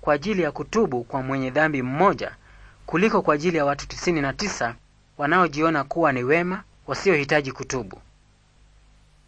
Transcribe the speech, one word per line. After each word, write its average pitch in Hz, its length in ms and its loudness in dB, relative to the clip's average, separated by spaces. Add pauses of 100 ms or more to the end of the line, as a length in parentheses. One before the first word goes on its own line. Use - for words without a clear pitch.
kwa 151 120 2
ajili 180 280 0
ya 151 100 0
kutubu 147 520 -2
kwa 165 180 -6
mwenye 131 280 -2
dhambi 147 320 2
mmoja, 131 500 0 (540)
kuliko 196 360 2
kwa 160 140 4
ajili 165 220 0
ya 147 80 2
watu 143 220 -2
tisini 170 340 -2
na 139 120 -2
tisa 139 420 -6 (420)
wanaojiona 156 680 2
kuwa 156 280 2
ni 127 120 -2
wema, 175 400 0 (240)
wasiohitaji 143 640 0
kutubu." 127 500 -8 (1300)